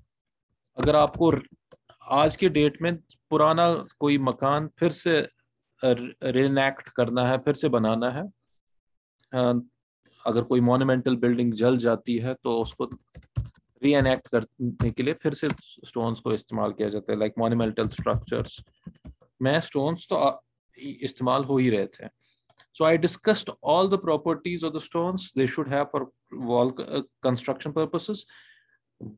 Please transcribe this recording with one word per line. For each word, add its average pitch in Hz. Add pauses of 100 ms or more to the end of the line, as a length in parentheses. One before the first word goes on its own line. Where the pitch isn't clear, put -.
(800)
अगर 147
आपको 151
र-, - (540)
आज 151
के 190
डेट 147
में 170 (340)
पुराना 160 (120)
कोई 143
मकान 139
फिर 170
से, 165
अ, -
रीएनैक्ट 135
करना 123
है, 127
फिर 143
से 151
बनाना 117
है, 160 (1040)
अ, 123 (680)
अगर 117
कोई 123
मॉन्यूमेंटल 127
बिल्डिंग 120
जल 120
जाती 117
है 127
तो 117
उसको 117 (960)
रीएनैक्ट 135
करने 120
के 147
लिए 156
फिर 151
से 151 (120)
स्टोन्स -
को 113
इस्तेमाल 107
किया 107
जाता 104
है, 104
like 107
monumental 113
structures - (760)
में 143
स्टोन्स 156
तो, 185
अ, 143 (360)
इस्तेमाल 135
हो 135
ही 127
रहे 101
थे। - (520)
So 160
I 165
discussed 180 (100)
all 180
the 190
properties 165
of 160
the 156
stones 180
they 131
should 139
have 139
for 135 (240)
wall, 123
uh, 143 (200)
construction 139
purposes. 160 (920)